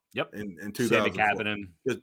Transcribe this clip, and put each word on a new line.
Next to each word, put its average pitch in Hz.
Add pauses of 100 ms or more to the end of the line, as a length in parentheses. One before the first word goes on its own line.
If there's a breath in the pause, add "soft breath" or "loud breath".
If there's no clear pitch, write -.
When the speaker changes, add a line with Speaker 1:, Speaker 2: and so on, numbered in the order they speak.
(140)
Speaker 1:
Yep. -
Speaker 2:
in, 101
in 104
Speaker 1:
Save -
it, -
Speaker 2:
two 123
thousand 107
four. 104
Speaker 1:
Kapanen. 104 (180)
Speaker 2:
Just, 123